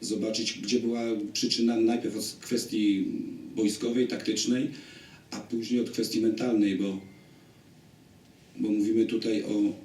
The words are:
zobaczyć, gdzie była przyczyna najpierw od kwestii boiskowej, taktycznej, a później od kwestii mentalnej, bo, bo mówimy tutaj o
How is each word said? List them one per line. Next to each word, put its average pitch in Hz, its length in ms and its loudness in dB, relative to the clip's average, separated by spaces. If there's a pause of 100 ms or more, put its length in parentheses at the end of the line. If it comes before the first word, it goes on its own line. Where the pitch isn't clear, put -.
zobaczyć, - 640 -2
gdzie 120 180 2
była 117 220 0 (300)
przyczyna 117 480 2
najpierw 113 360 2
od - 240 -6
kwestii 104 680 0 (500)
boiskowej, 120 520 2
taktycznej, 123 600 0 (600)
a - 100 -10
później 117 400 -2
od 113 100 -2
kwestii 110 300 -2
mentalnej, 110 560 2
bo, 98 240 -2 (1600)
bo 107 100 0
mówimy 110 380 4
tutaj 110 360 0
o 104 300 2 (120)